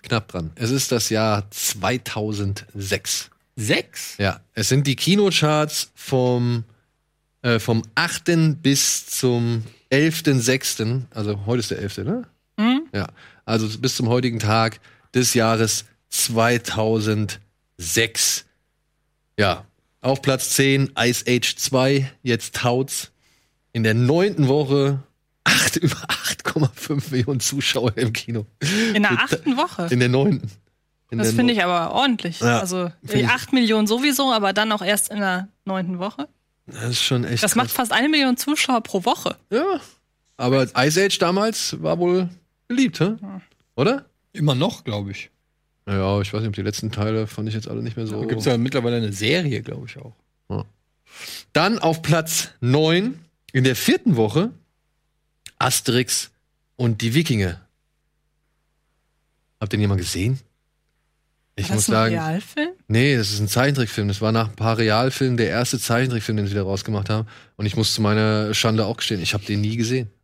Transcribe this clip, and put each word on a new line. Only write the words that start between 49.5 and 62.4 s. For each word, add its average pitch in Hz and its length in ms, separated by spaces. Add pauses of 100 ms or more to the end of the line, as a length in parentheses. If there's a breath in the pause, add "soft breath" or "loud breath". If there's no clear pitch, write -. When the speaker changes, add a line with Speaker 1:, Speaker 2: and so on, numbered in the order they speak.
Speaker 2:
glaub 123 240
ich, - 120
auch. 113 160 (360)
Speaker 1:
Ja. 101 160 (880 loud breath)
Dann 190 260
auf 160 220
Platz 160 480 (120)
neun 156 580 (320)
in 131 140
der 127 100
vierten 240 400
Woche 117 360 (1080)
Asterix - 720 (460)
und 117 240
die 117 120
Wikinger. 107 460 (2000)
Habt 104 140
ihr 101 40
den 104 40
jemand 101 180
gesehen? 95 400 (1160)
Ich 98 140
Speaker 3:
War - 60
das 104 120
Speaker 1:
muss - 20
Speaker 3:
ein 110 40 (180)
Speaker 1:
sagen, 113 80
Speaker 3:
Realfilm? 185 500 (180)